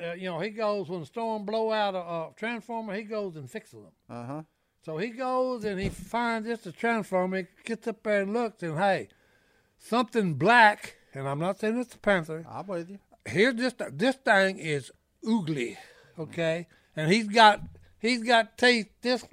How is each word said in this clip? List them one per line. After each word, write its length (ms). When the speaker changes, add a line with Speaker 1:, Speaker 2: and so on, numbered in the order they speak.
Speaker 1:
uh, 120
you 140
know, 120
he 120
goes, 380
when 120
the 60
storm 380
blow 280
out 240
a, 20
a 380
transformer, 580
he 80
goes 340
and 140
fixes 220
them. 100
Speaker 2:
Uh-huh. 340
Speaker 1:
So 140
he 100
goes 560
and 160
he 80
finds 580
this 200
a 60
transformer, 680
he 60
gets 240
up 140
there 200
and 120
looks, 280
and 140
hey, 320
something 500
black, 600
and 160
I'm 100
not 200
saying 200
it's 160
a 40
panther. 520
Speaker 2:
I'm 160
with 240
you. 80
Speaker 1:
Here's 280
this, 200
this 240
thing 420
is 320
oogly, 520
okay? 480
And 160
he's 160
got, 320
he's 240
got 360
teeth 300
this 300